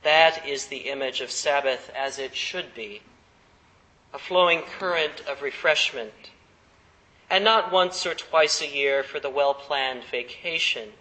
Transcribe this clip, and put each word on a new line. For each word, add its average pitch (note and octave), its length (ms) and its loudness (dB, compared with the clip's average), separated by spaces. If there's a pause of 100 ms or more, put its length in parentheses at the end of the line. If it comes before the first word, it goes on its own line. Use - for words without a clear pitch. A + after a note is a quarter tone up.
That D#3+ 440 6
is C#3 180 -6
the C3 220 -10
image C3+ 320 -4
of B2 100 -8
Sabbath C#3 640 0
as C3+ 260 -6
it C3 140 -8
should E3+ 400 -8
be, G#2+ 280 -12 (1120)
a C#3+ 40 -10
flowing F3 440 2
current E3 680 -4
of C#3 140 -6
refreshment, C#3 680 0 (1160)
and F#3+ 160 2
not A3 280 4
once F3+ 340 2
or E3 80 -2
twice D#3 480 2
a C#3+ 100 -8
year C#3 300 2
for D3 160 -8
the C#3+ 100 -4
well-planned C3+ 760 0
vacation B2 880 -4 (100)